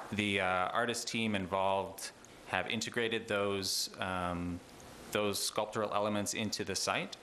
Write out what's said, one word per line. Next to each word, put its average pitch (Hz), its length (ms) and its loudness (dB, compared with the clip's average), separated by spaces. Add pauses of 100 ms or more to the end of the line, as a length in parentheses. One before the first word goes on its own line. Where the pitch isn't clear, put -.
(120)
the, 101 280 4
uh, 92 280 4
artist 117 400 0
team 113 260 0
involved 95 760 0 (380)
have 92 200 0
integrated 113 580 0
those, 101 720 2
um, 87 640 -2 (520)
those 104 300 2
sculptural 107 520 0
elements 104 400 2
into 107 300 -2
the 95 100 -2
site, 104 480 0